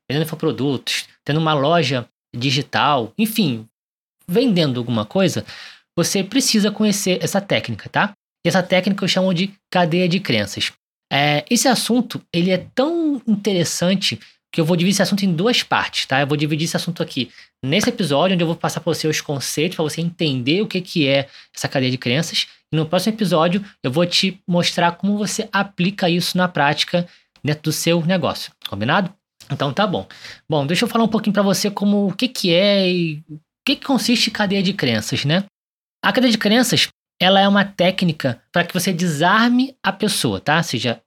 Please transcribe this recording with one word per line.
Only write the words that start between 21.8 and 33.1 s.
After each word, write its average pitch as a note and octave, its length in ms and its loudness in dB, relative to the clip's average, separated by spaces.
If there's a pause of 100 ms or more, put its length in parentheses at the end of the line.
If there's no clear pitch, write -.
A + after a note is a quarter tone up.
de B2+ 60 -2
crenças. C3+ 500 -2 (260)
E - 20 2
no D#3 120 0
próximo F3+ 260 0
episódio, F3+ 500 0 (200)
eu C3 80 -2
vou E3 140 2
te F#3+ 420 -2
mostrar E3+ 460 0
como G3+ 240 -2
você G#3 340 -4
aplica G3 580 -2
isso F3 280 0
na F3+ 100 2
prática D#3+ 600 0 (360)
dentro D3 200 -2
do D#3+ 80 -2
seu E3 320 0
negócio, D#3 480 -2 (160)
combinado? D3 460 0 (380)
Então C#3 200 -2
tá G3 140 0
bom. B2 220 -2 (420)
Bom, D3 160 0
deixa F3 200 0
eu G#3+ 40 0
falar A#3 140 2
um A3 60 2
pouquinho G#3+ 240 0
pra G#3 100 2
você G3 260 0
como, G3+ 380 0
o F3 60 -2
que - 140 -2
que - 240 -2
é G3 380 4
e E3 400 -2